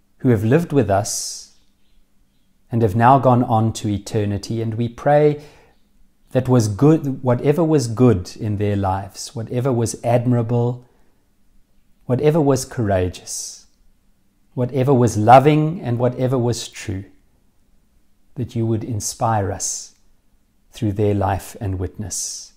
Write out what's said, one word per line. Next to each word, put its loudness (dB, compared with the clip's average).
who 0
have 2
lived 0
with 2
us -4
and 0
have 2
now 6
gone 4
on 0
to -6
eternity, -4
and -6
we -4
pray 2
that 0
was 4
good, 2
whatever 0
was 2
good 2
in -4
their -2
lives, -6
whatever -4
was -2
admirable, 0
whatever 0
was 2
courageous, -4
whatever 0
was 4
loving, 6
and -4
whatever 0
was -2
true, -10
that -8
you -2
would -2
inspire -2
us -10
through -4
their 0
life -4
and -6
witness. -10